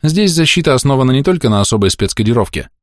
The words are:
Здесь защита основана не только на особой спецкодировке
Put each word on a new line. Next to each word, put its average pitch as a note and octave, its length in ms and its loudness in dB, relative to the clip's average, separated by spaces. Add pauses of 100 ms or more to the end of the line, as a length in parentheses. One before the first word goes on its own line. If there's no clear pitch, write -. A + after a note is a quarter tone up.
Здесь F3+ 300 0
защита D#3+ 420 0
основана C3 380 2
не C3 100 0
только E3+ 280 0
на G2+ 120 2
особой G2+ 300 0
спецкодировке G#2 760 -2 (140)